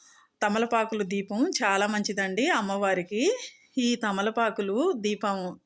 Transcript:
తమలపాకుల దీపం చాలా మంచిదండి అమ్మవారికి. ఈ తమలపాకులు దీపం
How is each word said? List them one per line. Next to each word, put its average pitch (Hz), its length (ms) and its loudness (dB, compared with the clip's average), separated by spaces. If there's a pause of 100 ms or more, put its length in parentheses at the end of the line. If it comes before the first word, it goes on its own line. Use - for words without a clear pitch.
(420)
తమలపాకుల 226 600 0
దీపం 202 480 0
చాలా 202 360 2
మంచిదండి 208 640 0
అమ్మవారికి. 202 760 0 (560)
ఈ 240 180 2
తమలపాకులు 220 960 0
దీపం 196 720 -2